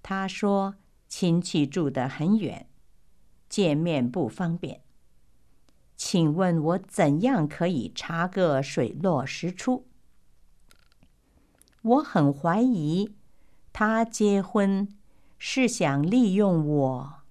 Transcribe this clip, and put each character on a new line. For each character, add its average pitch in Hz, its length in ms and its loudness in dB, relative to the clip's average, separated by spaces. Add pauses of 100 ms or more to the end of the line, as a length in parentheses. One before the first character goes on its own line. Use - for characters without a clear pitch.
她 190 260 -6
说， 196 480 -2 (320)
亲 175 340 0
戚 156 260 0
住 147 220 -2
得 131 180 -2
很 175 300 0
远， 123 320 -6 (800)
见 165 260 2
面 156 340 0
不 165 200 -2
方 170 280 -4
便。 - 260 -12 (1120)
请 160 380 2
问 175 280 2
我 170 140 0
怎 165 440 0
样 220 260 2
可 170 200 -2
以 127 260 -4
查 170 340 -4
个 165 340 2
水 139 280 -2 (120)
落 156 240 0
石 170 260 -6
出？ 254 360 -4 (1900)
我 254 220 2
很 143 280 2
怀 170 300 0
疑 190 540 0 (580)
她 220 320 0
结 208 360 0
婚 196 460 0 (500)
是 254 300 0
想 143 340 0
利 190 340 4
用 180 320 4
我 139 460 0 (180)